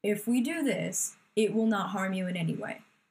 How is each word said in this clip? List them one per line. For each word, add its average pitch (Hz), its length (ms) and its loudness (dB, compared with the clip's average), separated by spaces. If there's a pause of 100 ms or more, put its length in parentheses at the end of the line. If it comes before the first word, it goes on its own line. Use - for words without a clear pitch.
If 208 240 0
we 247 120 4
do 320 220 0
this, 180 540 -2 (180)
it 208 180 4
will 220 140 2
not 196 240 2
harm 190 220 -2
you 185 160 -2
in 180 80 -4
any 165 180 0
way - 280 -8 (280)